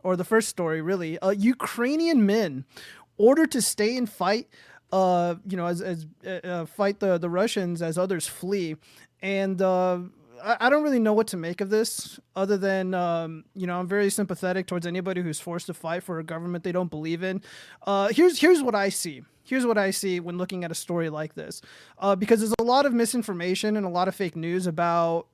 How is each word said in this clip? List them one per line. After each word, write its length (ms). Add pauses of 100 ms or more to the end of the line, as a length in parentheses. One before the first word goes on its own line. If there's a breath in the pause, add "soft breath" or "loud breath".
or 120
the 80
first 240
story, 340
really, 360
uh, 120
Ukrainian 920
men 400 (520 loud breath)
ordered 360
to 100
stay 340
and 120
fight, 400 (440 loud breath)
uh, 420 (140)
you 80
know, 100
as, 140
as, 260 (200)
uh, 200
uh, 200
fight 340
the, 180
the 120
Russians 520
as 160
others 300
flee. 480 (460 loud breath)
And, 380
uh, 380 (440)
I, 180
I 100
don't 120
really 160
know 160
what 140
to 80
make 240
of 100
this, 500 (160)
other 200
than, 360
um, 520 (100)
you 120
know, 140
I'm 80
very 220
sympathetic 560
towards 200
anybody 360
who's 180
forced 260
to 80
fight 280
for 160
a 60
government 400
they 80
don't 180
believe 320
in. 180 (460 loud breath)
Uh, 220
here's, 300
here's 240
what 120
I 160
see. 320 (200)
Here's 240
what 120
I 120
see 300
when 180
looking 260
at 60
a 40
story 340
like 260
this. 280 (360 loud breath)
Uh, 180
because 240
there's 180
a 40
lot 240
of 60
misinformation 840
and 100
a 40
lot 180
of 60
fake 220
news 300
about 680